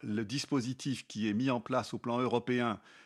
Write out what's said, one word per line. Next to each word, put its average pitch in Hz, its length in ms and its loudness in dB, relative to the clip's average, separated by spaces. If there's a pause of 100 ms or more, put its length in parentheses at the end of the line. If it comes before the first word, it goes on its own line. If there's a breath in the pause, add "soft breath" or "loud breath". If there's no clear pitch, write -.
le 110 220 -2
dispositif 127 800 -2
qui 107 220 -2
est 104 60 2
mis 127 160 2
en 120 100 2
place 127 340 -2
au 117 40 -4
plan 120 200 -2
européen 120 600 2 (280 loud breath)